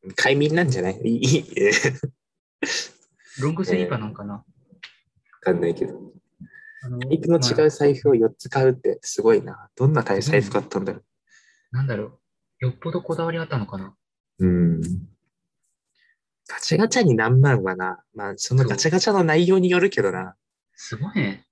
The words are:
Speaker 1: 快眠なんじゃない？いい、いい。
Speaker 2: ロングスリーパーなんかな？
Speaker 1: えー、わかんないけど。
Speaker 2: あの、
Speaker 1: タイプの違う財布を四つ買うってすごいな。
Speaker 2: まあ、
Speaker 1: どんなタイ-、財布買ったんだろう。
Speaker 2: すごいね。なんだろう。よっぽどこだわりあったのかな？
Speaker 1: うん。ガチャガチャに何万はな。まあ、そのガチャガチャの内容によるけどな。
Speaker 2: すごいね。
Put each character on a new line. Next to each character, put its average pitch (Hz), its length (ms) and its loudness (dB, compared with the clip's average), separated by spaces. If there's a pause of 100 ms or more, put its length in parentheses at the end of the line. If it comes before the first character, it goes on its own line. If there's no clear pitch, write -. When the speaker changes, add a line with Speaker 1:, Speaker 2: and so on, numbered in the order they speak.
(160)
Speaker 1:
快 135 220 2
眠 151 180 2
な 175 80 2
ん 156 60 2
じ 98 100 -2
ゃ 90 40 -2
な 92 80 -2
い？ - 120 -8
い 117 140 0
い、 131 80 -2
い 139 140 4
い。 - 60 -8 (2000)
Speaker 2:
ロ 151 100 0
ン 165 40 -4
グ 190 100 -4
ス - 100 0
リ 90 80 0
ー 87 60 -4
パ 123 60 -4
ー - 20 -4
な 110 80 -6
ん 107 80 -10
か 104 100 -14
な？ 101 220 -12
Speaker 1:
え - 1040 -14
ー、 - 0 -
わ 87 40 2
か - 0 -
ん 87 60 0
な 87 80 0
い 85 80 0
け - 100 -4
ど。 - 140 -10 (840)
Speaker 2:
あ 127 60 -12
の、 123 100 -6
Speaker 1:
タ 131 100 -8
イ 160 100 0
プ 165 80 -4
の 170 120 4
違 127 260 2
う 156 40 8
財 143 260 2
布 139 160 2
を 127 40 6
四 113 140 4
つ - 180 -12
買 131 200 2
う 131 40 6
っ 127 40 2
て - 260 -2
す - 200 -8
ご 113 120 6
い 101 80 4
な。 - 100 -12
Speaker 2:
ま - 120 -16
あ、 - 120 -20
Speaker 1:
ど 127 100 0
ん 147 60 6
な 139 140 0
タ 98 100 -2
イ-、 98 80 0
財 139 180 2
布 101 100 -4
買 101 100 0
っ - 40 -12
た - 140 -4
ん 95 60 -6
だ 95 80 -6
ろ - 60 -12
う。 - 20 -20
Speaker 2:
す - 60 -20 (680)
ご 127 60 -2
い - 20 0
ね。 - 20 0
な - 0 -
ん 135 40 -2
だ 117 100 -4
ろ 107 80 -6
う。 - 140 -18 (400)
よ 127 100 -2
っ 123 100 -6
ぽ 165 120 -8
ど 175 100 -4
こ - 140 -6
だ 165 100 -4
わ 165 80 -4
り 165 40 -6
あ 165 60 -6
っ 156 60 -10
た 139 80 -2
の 107 80 -4
か 98 120 -12
な？ 95 180 -14 (440)
Speaker 1:
う 92 80 2
ん。 87 340 2
ガ 85 60 -4 (1700)
チ - 140 -2
ャ - 20 2
ガ 220 100 2
チ 220 120 0
ャ 233 40 2
に 147 100 4
何 113 280 4
万 131 220 4
は 92 120 -4
な。 92 260 -6 (120)
ま 104 160 -10
あ、 98 80 -10
そ - 180 -4
の 131 80 4
ガ 113 140 -2
チ - 100 -2
ャ 156 40 0
ガ 180 100 2
チ - 80 0
ャ 208 40 2
の 185 120 2
内 160 200 2
容 190 140 4
に 180 100 2
よ 180 120 2
る 196 80 2
け - 120 -4
ど 95 120 0
な。 92 220 -8 (380)
Speaker 2:
す - 220 -14
ご 151 160 -8
い - 40 -8
ね。 107 360 -4